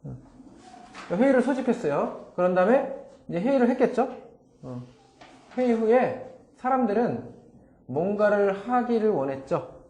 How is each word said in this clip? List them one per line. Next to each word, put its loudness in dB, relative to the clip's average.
어. -12
자, -2
회의를 4
소집했어요. -2
그런 2
다음에 2
이제 -4
회의를 4
했겠죠? 0
어. -12
회의 2
후에 2
사람들은 -2
뭔가를 0
하기를 0
원했죠. -4